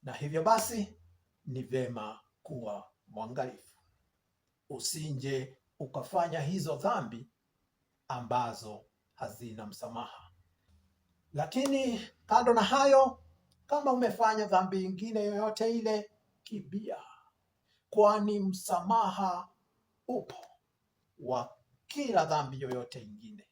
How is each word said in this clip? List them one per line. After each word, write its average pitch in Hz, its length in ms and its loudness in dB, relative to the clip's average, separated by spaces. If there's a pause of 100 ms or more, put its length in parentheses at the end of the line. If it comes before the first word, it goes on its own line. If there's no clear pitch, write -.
Na 127 100 -10
hivyo 151 300 -4
basi, 220 540 2 (480)
ni 127 180 -8
vema 120 560 -4 (240)
kuwa 104 480 -10 (160)
mwangalifu, 123 720 -10 (880)
usinje 135 880 -6 (220)
ukafanya 160 640 -2
hizo 160 340 -2
dhambi 135 540 -2 (800)
ambazo 113 760 -4 (300)
hazina 113 520 -12
msamaha. 117 640 -12 (1000)
Lakini 262 680 -2 (260)
kando 233 280 6
na 226 80 6
hayo, 269 600 6 (440)
kama 285 260 2
umefanya 220 520 2
dhambi 190 400 2
ingine 208 380 -4
yoyote 214 480 0
ile, 214 400 0 (320)
kibia, 202 540 -8 (920)
kwani 208 500 6
msamaha 190 1120 0 (580)
upo - 280 -6 (840)
wa 123 380 -6 (300)
kila 226 380 0
dhambi 143 360 -2
yoyote 127 400 -8
ingine. 104 500 -18